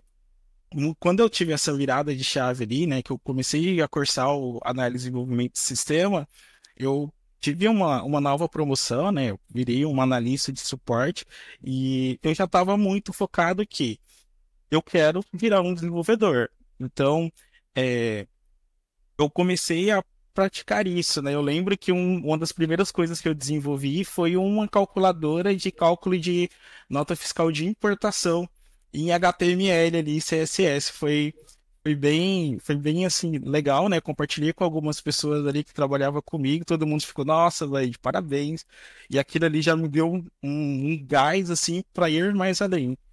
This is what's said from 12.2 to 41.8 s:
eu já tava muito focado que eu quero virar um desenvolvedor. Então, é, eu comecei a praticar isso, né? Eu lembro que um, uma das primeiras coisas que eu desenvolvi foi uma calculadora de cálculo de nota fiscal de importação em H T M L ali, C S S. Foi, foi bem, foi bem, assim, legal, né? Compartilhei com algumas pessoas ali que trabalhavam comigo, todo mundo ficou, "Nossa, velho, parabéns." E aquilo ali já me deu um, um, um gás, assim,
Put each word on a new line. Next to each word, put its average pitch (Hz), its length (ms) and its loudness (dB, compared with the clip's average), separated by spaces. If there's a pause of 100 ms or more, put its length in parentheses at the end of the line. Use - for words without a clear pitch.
eu 156 140 0
já 196 120 0
tava 185 300 2
muito 196 360 0
focado 180 520 0
que 117 340 -4 (720)
eu 156 140 2
quero 165 400 2 (100)
virar 196 280 2
um 180 120 0
desenvolvedor. 170 760 2 (300)
Então, 147 520 0 (440)
é, 117 520 -2 (880)
eu 147 120 2
comecei 180 640 0
a 196 120 2 (300)
praticar 196 540 0
isso, 175 340 0
né? 139 120 -2
Eu 147 80 0
lembro 175 360 0
que - 140 0
um, 180 340 2
uma 156 120 0
das 156 140 -4
primeiras 165 400 0
coisas 170 280 -2
que - 80 -2
eu 160 60 2
desenvolvi 143 720 -4
foi 175 320 0
uma 208 300 0
calculadora 185 880 2
de 185 160 -4
cálculo 175 460 2
de 175 320 0 (400)
nota 151 260 -2
fiscal - 360 0
de 156 140 -2
importação 185 840 0 (460)
em 160 180 -2
H 175 220 4
T - 180 0
M 185 180 2
L 165 280 4
ali, 156 240 -2
C - 160 -2
S 160 260 0
S. 143 300 0
Foi, 151 400 0 (500)
foi 151 120 0
bem, 156 640 2
foi - 180 -2
bem, 156 280 0
assim, 165 340 -2
legal, 143 500 2
né? 175 100 2
Compartilhei 151 540 -2
com - 100 -4
algumas 156 380 -2
pessoas 147 440 -2
ali 143 180 0
que - 100 -20
trabalhavam 143 480 0
comigo, 151 440 -2
todo 160 220 0
mundo 151 180 -2
ficou, - 200 -6
"Nossa, 160 420 2
velho, 135 340 0
parabéns." 147 640 -4 (440)
E 135 100 0
aquilo 156 260 0
ali 156 160 2
já 160 140 2
me 160 140 0
deu 160 240 2
um, 180 120 -4 (160)
um, 143 520 -4
um 143 120 -6
gás, 151 460 2
assim, 175 320 -2 (100)